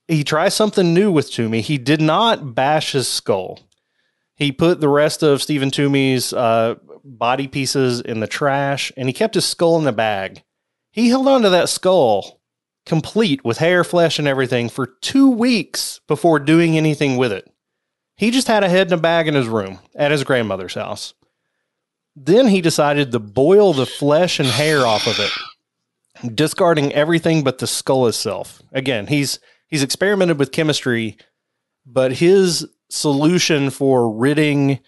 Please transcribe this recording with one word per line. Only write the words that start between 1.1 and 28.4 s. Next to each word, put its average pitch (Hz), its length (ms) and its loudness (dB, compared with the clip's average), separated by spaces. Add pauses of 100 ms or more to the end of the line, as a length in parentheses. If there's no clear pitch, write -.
Toomey. 113 300 -2
He 147 160 -4
did 143 240 0
not 160 520 0
bash 143 380 0
his 131 160 -2
skull. 92 540 -4 (720)
He 143 160 -2
put 165 300 0
the 151 80 2
rest 147 340 2
of 139 180 4
Stephen 135 300 -2
Toomey's, 135 640 0
uh, 113 420 0 (300)
body 127 420 -4
pieces 127 540 -2
in 113 180 -8
the 107 80 -4
trash, 139 680 -4
and 131 100 -6
he 127 60 -2
kept 220 220 -4
his 180 100 -2
skull 170 320 0
in 156 80 0
the 127 80 0
bag. 98 500 -4 (480)
He 233 180 0
held 262 180 2
on 269 140 4
to 208 80 4
that 180 200 2
skull, 131 720 0 (460)
complete 165 580 -2
with 113 140 -4
hair, 175 260 2
flesh, 170 360 0
and 147 80 -2
everything, 127 420 -2
for - 320 -8
two 269 300 4
weeks 233 760 -2
before 156 320 2
doing 160 380 2
anything 147 400 0
with 123 140 0
it. - 180 -10 (640)
He 208 140 -2
just 247 180 0
had 214 160 2
a 185 60 2
head 185 180 2
in 175 60 -2
a 175 40 2
bag 165 300 0
in 156 60 0
his 135 140 0
room 98 320 -6 (160)
at 147 160 0
his 147 120 0
grandmother's 101 520 -4
house. - 400 -10 (1000)
Then 180 320 2
he 196 140 4
decided 147 500 0
to 120 80 0
boil 156 540 4
the 131 140 -2
flesh 151 520 0
and 139 80 0
hair 143 380 2
off 107 220 0
of 104 120 -2
it, - 1160 -12
discarding 156 580 0
everything 160 500 2
but 131 140 -2
the - 80 -6
skull 131 420 0
itself. 101 540 -6 (100)